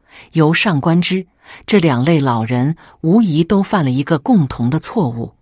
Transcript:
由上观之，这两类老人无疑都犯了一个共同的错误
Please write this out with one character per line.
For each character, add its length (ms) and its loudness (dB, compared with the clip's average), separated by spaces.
由 200 2
上 280 0
观 200 2
之， 260 -4
这 140 4
两 240 0
类 160 2
老 240 0
人 320 -2
无 220 2
疑 200 2
都 220 0
犯 220 -2
了 40 0
一 140 -2
个 160 -2
共 260 2
同 240 -4
的 100 -2
错 300 -4
误 320 -10